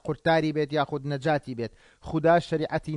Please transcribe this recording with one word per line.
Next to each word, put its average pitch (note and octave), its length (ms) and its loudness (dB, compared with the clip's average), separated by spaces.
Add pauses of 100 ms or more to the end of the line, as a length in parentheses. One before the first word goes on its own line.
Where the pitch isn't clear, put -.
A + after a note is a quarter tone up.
قورتاری D#3 500 2
بێت D3+ 180 0
یاخود D3 380 -2
نەجاتی C#3 440 -2
بێت. A2+ 160 -6 (360)
خدا D#3+ 320 4
شەریعەتی D#3 580 -4